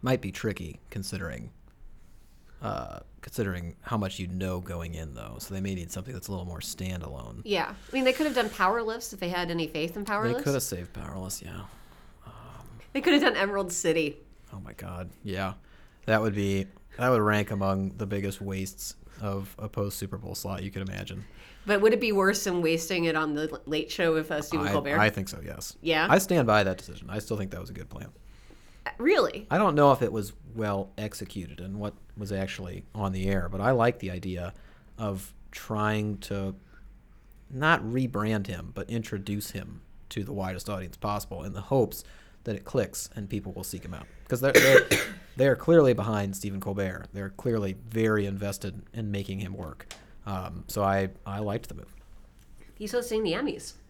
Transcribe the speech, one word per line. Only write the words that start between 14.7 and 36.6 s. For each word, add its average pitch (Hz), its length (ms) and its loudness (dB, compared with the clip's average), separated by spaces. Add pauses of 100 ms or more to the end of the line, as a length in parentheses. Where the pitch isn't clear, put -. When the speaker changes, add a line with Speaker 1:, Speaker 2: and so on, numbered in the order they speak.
Speaker 1:
God. 90 360 -10 (140)
Yeah. 95 300 -2 (520)
That 110 160 4
would 110 140 2
be, 98 300 2 (320)
that 123 120 2
would 120 120 6
rank 104 300 4
among 98 460 2
the 110 100 -2
biggest 98 340 -2
wastes 95 540 -6 (260)
of 98 380 -4
a 107 100 -8
post-Super 101 480 -4
Bowl 90 160 -10
slot 95 300 -6
you 98 80 -6
could 95 160 -6
imagine. 95 360 -8 (440)
Speaker 2:
But 202 140 4
would 220 120 8
it 247 80 2
be 220 120 2
worse 196 320 4
than 180 180 2
wasting 165 400 2
it 165 120 2
on 151 200 0
the 151 160 -2
L-, 131 160 -10
Late 156 240 -2
Show 170 240 2
with, 156 160 -2
uh, 151 100 0
Stephen - 260 -2
Speaker 1:
I, - 40 2
Speaker 2:
Colbert? 143 260 2
Speaker 1:
I 107 140 6
think 98 180 -4
so, 69 160 -10
yes. - 360 -10
Speaker 2:
Yeah? 160 280 4
Speaker 1:
I 151 80 10
stand 175 300 4
by 107 160 8
that 95 160 2
decision. - 320 -14
I 104 80 -4
still 107 180 -4
think 98 140 -4
that - 100 -10
was 92 80 -10
a - 40 -12
good - 160 -10
plan. - 180 -10 (800)
Speaker 2:
Uh, - 100 -4
really? 247 540 4
Speaker 1:
I 160 80 4
don't 190 160 6
know 143 160 10
if 131 100 6
it 110 100 2
was 104 220 -4 (220)
well 101 420 -2
executed 104 600 -8
and - 200 -8
what 104 140 -6 (240)
was 202 140 -6
actually 190 540 -6 (100)
on 98 160 -2
the 95 180 0
air, 92 200 2
but 98 120 -4
I 120 100 4
like 120 280 4
the 95 100 -4
idea 90 440 -6 (440)
of 101 340 -4 (200)
trying 107 680 0
to 98 360 -4 (960)